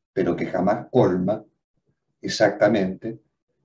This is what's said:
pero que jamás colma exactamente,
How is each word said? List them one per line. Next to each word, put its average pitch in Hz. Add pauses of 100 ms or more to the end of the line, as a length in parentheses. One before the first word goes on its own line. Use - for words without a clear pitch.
(120)
pero -
que -
jamás 95
colma 95 (760)
exactamente, 104 (440)